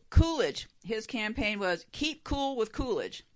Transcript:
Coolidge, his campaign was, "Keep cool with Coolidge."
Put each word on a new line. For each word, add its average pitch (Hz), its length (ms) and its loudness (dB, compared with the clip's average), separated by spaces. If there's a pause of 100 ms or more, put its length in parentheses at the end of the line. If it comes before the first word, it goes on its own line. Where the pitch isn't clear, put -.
Coolidge, 311 580 4 (160)
his 220 240 -6
campaign 214 520 -2
was, 180 340 0
"Keep - 320 -4
cool 277 320 -2
with 220 160 0
Coolidge." 185 500 -4 (120)